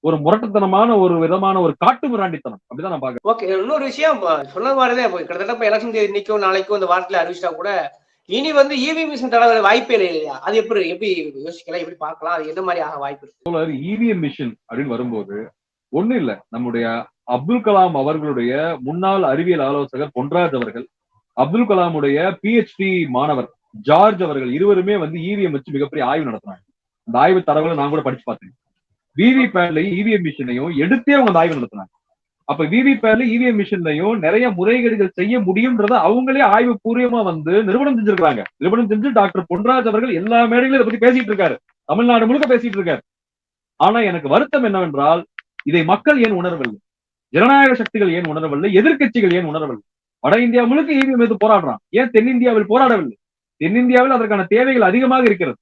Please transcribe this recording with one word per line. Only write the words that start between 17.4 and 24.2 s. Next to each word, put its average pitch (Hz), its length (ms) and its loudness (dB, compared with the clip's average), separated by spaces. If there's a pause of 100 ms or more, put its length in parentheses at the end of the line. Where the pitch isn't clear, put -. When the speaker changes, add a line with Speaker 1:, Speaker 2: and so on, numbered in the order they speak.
Speaker 1:
கலாம் 185 300 2
அவர்களுடைய 135 580 -2 (260)
முன்னாள் 180 440 -2
அறிவியல் 156 400 0
ஆலோசகர் 143 520 -4
பொன்ராஜ் 147 400 -2
அவர்கள், 120 300 -8 (520)
அப்துல் 208 320 0
கலாமுடைய 165 680 0
பி 214 160 -4
ஹெச் 233 240 0
டி 190 140 -2 (180)
மாணவர் 131 400 -2 (320)
ஜார்ஜ் 180 420 4